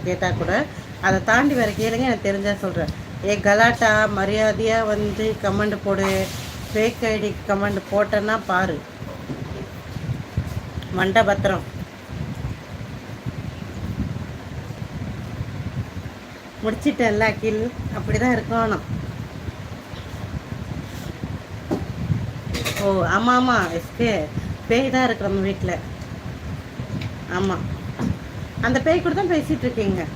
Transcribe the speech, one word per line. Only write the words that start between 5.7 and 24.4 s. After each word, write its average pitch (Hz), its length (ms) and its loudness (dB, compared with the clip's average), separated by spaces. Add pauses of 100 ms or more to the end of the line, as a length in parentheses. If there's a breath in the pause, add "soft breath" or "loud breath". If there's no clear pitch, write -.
போடு. 196 260 2 (600)
ஃபேக் 226 320 2
ஐ 214 140 2
டி 202 160 0 (140)
கமெண்ட் 202 320 2 (100)
போட்டேன்னா 208 560 2
பாரு, 180 300 2 (2250)
மண்டை 190 300 4
பத்திரம். 196 420 2 (4000)
முடிச்சிட்டேன்ல 220 580 2
அகில், 220 500 2 (260)
அப்படிதான் 214 400 2
இருக்கணும். 220 480 0 (4000)
ஓ, 196 240 4
ஆமா, 214 300 6
ஆமா, 247 240 6 (140)
எஸ் 170 260 -6
கே, 233 120 4 (580)